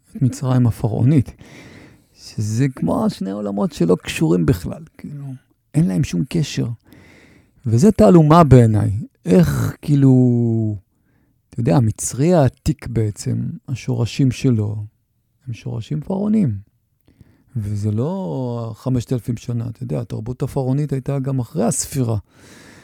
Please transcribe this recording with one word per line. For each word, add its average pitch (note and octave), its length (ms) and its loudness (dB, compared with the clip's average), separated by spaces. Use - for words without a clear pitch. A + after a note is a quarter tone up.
את A2+ 100 -6
מצרים B2+ 460 0
הפרעונית, B2 640 0
שזה A2+ 640 -4
כמו - 340 -2
שני F#3+ 220 -8
עולמות G3+ 420 -4
שלא F3 300 2
קשורים E3+ 420 0
בכלל, C#3 380 -2
כאילו, C#3+ 280 -14
אין D#3+ 140 2
להם F3+ 160 -2
שום E3+ 260 -4
קשר. C#3 380 -4
וזה B2+ 260 4
תעלומה E3+ 520 8
בעיניי, A2+ 480 6
איך, D3 560 2
כאילו, A#2+ 960 2
אתה - 100 -10
יודע, D3 180 2
המצרי B2+ 560 0
העתיק D3 540 0
בעצם, A2+ 540 -4
השורשים B2 640 -2
שלו, G#2+ 540 -2
הם A#2+ 60 -10
שורשים B2 480 -10
פרעונים. G3 540 -2
וזה G#2 360 -4
לא B2+ 840 -6
חמשת B2+ 380 -4
אלפים A#2+ 240 -4
שנה, A#2 320 -6
אתה - 140 -12
יודע, C3 180 -6
התרבות A#2+ 420 -8
הפרעונית C#3 500 -4
הייתה C#3 260 -6
גם C3+ 200 -4
אחרי D#3 240 -6
הספירה. B2+ 540 -2